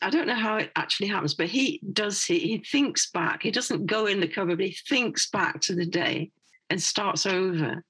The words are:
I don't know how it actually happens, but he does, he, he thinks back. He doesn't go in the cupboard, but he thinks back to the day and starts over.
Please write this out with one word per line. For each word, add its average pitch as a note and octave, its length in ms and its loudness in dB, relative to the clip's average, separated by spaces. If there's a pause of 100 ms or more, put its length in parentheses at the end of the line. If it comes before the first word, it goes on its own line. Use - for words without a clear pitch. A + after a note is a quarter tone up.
I G3 100 0
don't D#4 180 2
know B3 60 2
how A3 240 0
it - 180 -4
actually - 320 -2
happens, F3+ 260 0
but E3 140 0
he B3+ 320 0 (120)
does, G#3 320 0
he, F3 140 4
he G#3 200 0
thinks - 520 0
back. - 320 -2
He A3+ 80 0
doesn't A3+ 360 -2
go G#3+ 200 2
in G3+ 140 2
the F3 80 2
cupboard, F3 300 0
but F#3 80 0
he F3 100 -6 (120)
thinks B3 400 0
back F#3 340 0
to F#3+ 120 2
the F3 120 0
day F3 440 0 (400)
and F#3+ 100 0
starts - 460 0
over. F3+ 640 0